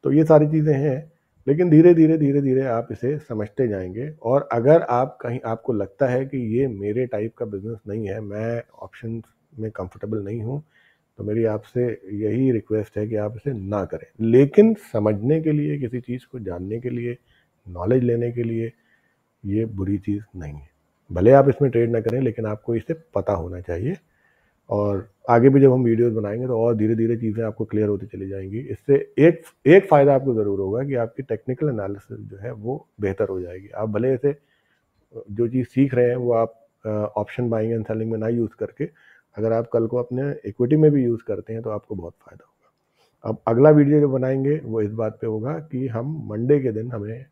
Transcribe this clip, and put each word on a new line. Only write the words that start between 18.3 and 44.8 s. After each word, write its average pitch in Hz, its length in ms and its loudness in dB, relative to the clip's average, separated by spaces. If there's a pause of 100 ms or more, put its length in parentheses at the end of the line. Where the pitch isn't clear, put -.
के 120 120 -6
लिए, 113 280 -6 (720)
ये 107 200 -2
बुरी 98 320 -4
चीज़ 104 260 -4 (120)
नहीं 78 180 -12
है। 71 160 -18 (420)
भले 92 200 4
आप 139 180 8
इसमें 131 220 0
ट्रेड 117 200 0
ना 117 80 0
करें, 113 220 -2
लेकिन 113 240 -4
आपको 107 300 -6
इसे 113 180 -6
पता 104 400 -4
होना 90 280 -6
चाहिए। 92 360 -6 (720)
और 101 420 -2 (180)
आगे 120 200 8
भी 135 120 6
जब 135 120 8
हम 127 100 2
वीडियोज़ 117 300 2
बनाएंगे, 110 340 -4
तो 123 100 -2
और 117 180 2
धीरे 107 200 0
धीरे 113 220 0
चीज़ें 113 260 -4
आपको 110 220 -6
क्लियर 107 220 -2
होती 98 180 -4
चली 95 220 -12
जाएंगी। 98 320 -10
इससे 139 600 -2
एक, 160 240 6 (240)
एक 190 200 8
फ़ायदा 143 280 6
आपको 135 180 0
ज़रूर 101 260 -2
होगा 101 240 -2
कि 139 120 -6
आपकी 117 280 -6
टेक्निकल 127 460 -4
एनालिसिस 101 480 -8
जो 101 200 -18
है, 107 160 -12
वो 113 340 -10 (140)
बेहतर 98 280 -2
हो 92 120 -6
जाएगी। 92 280 -14
आप 110 200 -6
भले 117 240 0
इसे, 139 220 0 (960)
जो 117 160 -2
चीज़ 123 200 -2
सीख 135 260 0
रहे 123 160 4
हैं, 123 60 -2
वो 123 180 -2
आप, 113 340 -2 (180)
अ, 107 360 -4
option 120 280 -4
buying 113 260 -2
and 110 100 -4
selling 113 260 -4
में 110 60 -4
ना 110 100 -4
यूज़ 113 240 -2
करके, - 380 -8 (460)
अगर 110 180 -2
आप 113 160 -2
कल 113 180 0
को 120 100 -4
अपने 127 520 -6
इक्विटी 123 260 0
में 156 160 6
भी 143 120 2
यूज़ 117 200 -2
करते 107 300 -8
हैं, 113 80 -8
तो 110 80 -8
आपको 107 260 -8
बहुत 85 180 -12
फ़ायदा - 340 -20
होगा। - 240 -20 (580)
अब 107 80 -4 (100)
अगला 120 220 6
वीडियो 147 300 6
जो 143 100 4
बनाएंगे, 135 540 -2
वो 110 180 -4